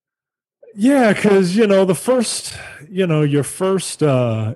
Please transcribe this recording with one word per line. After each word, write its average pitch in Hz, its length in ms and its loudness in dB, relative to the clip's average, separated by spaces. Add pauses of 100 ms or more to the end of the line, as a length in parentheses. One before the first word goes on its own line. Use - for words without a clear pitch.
(760)
Yeah, 233 380 4
'cause, 190 420 2
you 220 120 2
know, 196 180 4
the 180 100 0
first, - 640 -4 (320)
you 185 160 -2
know, 156 160 0
your 143 220 0
first, - 580 -4
uh, 120 540 0